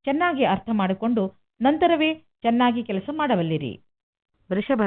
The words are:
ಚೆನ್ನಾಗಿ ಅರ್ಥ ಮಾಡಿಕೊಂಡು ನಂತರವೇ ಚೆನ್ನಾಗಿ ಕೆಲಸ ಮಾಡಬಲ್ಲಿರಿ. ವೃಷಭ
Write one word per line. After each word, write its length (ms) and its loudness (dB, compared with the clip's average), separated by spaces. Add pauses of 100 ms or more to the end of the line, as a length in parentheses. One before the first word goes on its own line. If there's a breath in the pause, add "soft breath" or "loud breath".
ಚೆನ್ನಾಗಿ 400 0
ಅರ್ಥ 300 0
ಮಾಡಿಕೊಂಡು 600 0 (280)
ನಂತರವೇ 520 2
ಚೆನ್ನಾಗಿ 720 0
ಕೆಲಸ 280 -6
ಮಾಡಬಲ್ಲಿರಿ. 680 -2 (720)
ವೃಷಭ 360 0